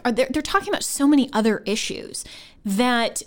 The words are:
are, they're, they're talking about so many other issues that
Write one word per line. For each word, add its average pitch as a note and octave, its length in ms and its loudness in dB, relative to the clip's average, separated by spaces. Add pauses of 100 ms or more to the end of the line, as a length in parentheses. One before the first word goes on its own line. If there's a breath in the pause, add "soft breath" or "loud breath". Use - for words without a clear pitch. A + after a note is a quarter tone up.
are, A#3+ 80 0
they're, B3+ 160 0
they're D4 120 -2
talking G4 280 -2
about F#4+ 140 -2
so - 240 0
many C#4+ 260 4
other G#3+ 320 2
issues - 580 -6 (400 loud breath)
that A#3 640 0